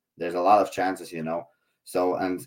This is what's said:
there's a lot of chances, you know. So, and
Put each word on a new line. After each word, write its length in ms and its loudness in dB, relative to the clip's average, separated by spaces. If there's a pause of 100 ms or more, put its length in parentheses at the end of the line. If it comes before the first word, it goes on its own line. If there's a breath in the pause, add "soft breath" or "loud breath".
(160)
there's 180 -4
a 60 -2
lot 200 6
of 120 0
chances, 400 -2
you 100 -6
know. 240 -6 (380)
So, 320 0
and 300 -4